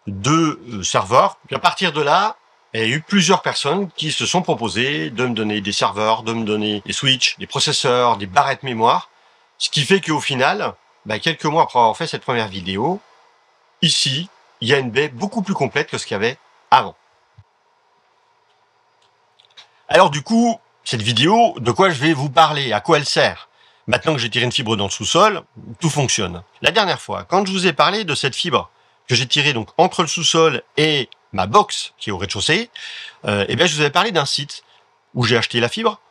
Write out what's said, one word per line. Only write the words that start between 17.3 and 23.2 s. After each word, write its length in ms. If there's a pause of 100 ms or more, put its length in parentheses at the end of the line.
Alors 220
du 120
coup, 380 (240)
cette 180
vidéo, 580
de 120
quoi 180
je 60
vais 160
vous 180
parler ? 440
À 80
quoi 160
elle 80
sert ? 420 (400)